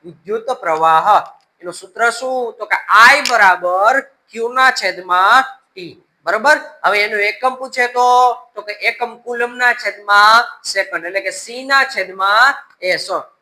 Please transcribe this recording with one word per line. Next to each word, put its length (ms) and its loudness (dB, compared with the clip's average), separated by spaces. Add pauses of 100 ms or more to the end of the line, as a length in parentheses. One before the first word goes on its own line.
વિદ્યુત 460 -10
પ્રવાહ. 760 0 (340)
એનું 120 -14
સૂત્ર 360 -4
શું? 480 -6
તો 80 -10
કે 100 -2 (400)
I 140 -4
બરાબર 720 2
Q 540 -10
ના 180 2
છેદમાં 720 0 (340)
T. 180 -16 (280)
બરોબર? 340 0 (280)
હવે 140 2
એનું 200 -2
એકમ 360 -2
પૂછે 320 -4
તો, 460 2 (220)
તો 60 -12
કે 120 -12
એકમ 440 -4
કુલમના 560 -2
છેદમાં 920 2
સેકન્ડ, 420 -6
એટલે 140 -6
કે 120 -6
સી 340 -14
ના 180 2
છેદમાં 1000 -2
એસ. 260 -4 (340)